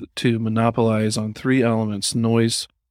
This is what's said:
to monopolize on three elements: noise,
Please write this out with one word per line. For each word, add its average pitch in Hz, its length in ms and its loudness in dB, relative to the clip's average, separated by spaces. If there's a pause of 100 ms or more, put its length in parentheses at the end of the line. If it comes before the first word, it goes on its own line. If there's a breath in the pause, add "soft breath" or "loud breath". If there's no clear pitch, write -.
(160)
to 117 220 0
monopolize 113 800 0
on 107 160 -6
three 131 280 2
elements: 113 520 0
noise, 113 520 2 (240)